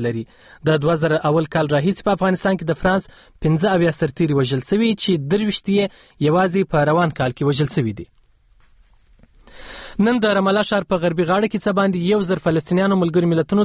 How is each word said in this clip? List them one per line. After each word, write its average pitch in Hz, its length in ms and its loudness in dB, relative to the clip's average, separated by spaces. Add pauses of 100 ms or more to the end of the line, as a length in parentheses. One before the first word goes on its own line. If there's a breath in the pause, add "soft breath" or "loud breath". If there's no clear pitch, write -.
لري. 113 220 -4 (400 loud breath)
د 156 160 4
دوه 160 120 2
زره 156 220 0 (140)
اول 156 240 0
کال 156 140 0
راهیسې 147 380 0
په 208 120 2
افغانستان 190 380 0
کې 185 80 -10
د 160 180 -2
فرانس 190 260 0 (340 loud breath)
پنځه 160 300 2
اویا 170 260 2
سرتیري 156 360 -2
وژل 131 360 0
سوي 226 240 2
چې - 160 -2 (220)
درویشت 208 360 -2
یې 202 160 2 (440 loud breath)
یوازې 185 440 2
په 147 180 2
روان 165 200 2
کال 127 220 -2
کې - 100 -10
وژل 143 320 0
سوي 113 180 0
دي. 107 140 -12 (1900 loud breath)
نن 233 240 2
د 208 140 2
رام 190 120 2
الله 208 140 2
ښار 196 280 -2
په 180 120 0
غربي 170 240 0
غاړه 202 240 2
کې 214 80 -4
څه 202 200 -2
باندې 185 320 0
یو 208 160 2
زر 180 160 -2
فلسطینیانو 180 560 0
ملګرو 170 320 2
ملتونو 165 340 2